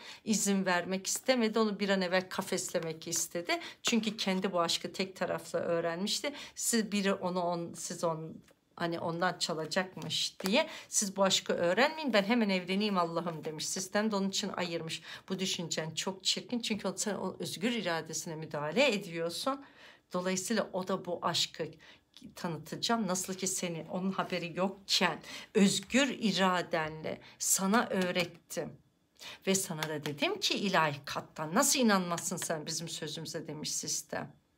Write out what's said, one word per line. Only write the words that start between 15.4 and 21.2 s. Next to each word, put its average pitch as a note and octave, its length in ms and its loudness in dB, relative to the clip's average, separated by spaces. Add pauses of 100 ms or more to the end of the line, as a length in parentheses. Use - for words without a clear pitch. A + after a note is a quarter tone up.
çok - 320 -4
çirkin - 360 -2
çünkü G#3+ 280 -2
o, F#3+ 100 -2
sen - 180 -2
o - 240 -4
özgür F3 320 -2
iradesine E3 640 -4
müdahale D#3+ 580 0
ediyorsun. E3+ 720 -4 (480)
Dolayısıyla F#3 600 0
o F#3 140 -4
da F#3 180 -2
bu - 160 -4